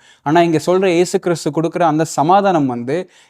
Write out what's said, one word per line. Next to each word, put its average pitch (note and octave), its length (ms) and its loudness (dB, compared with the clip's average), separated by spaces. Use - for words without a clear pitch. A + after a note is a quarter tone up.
ஆனா, D#3+ 200 2
இங்க E3 240 2
சொல்ற F#3 200 2
இயேசு F3 320 0
கிறிஸ்து E3+ 320 -4
கொடுக்கிற E3 360 -2
அந்த D#3 180 0
சமாதானம் E3+ 640 0
வந்து B2+ 440 -6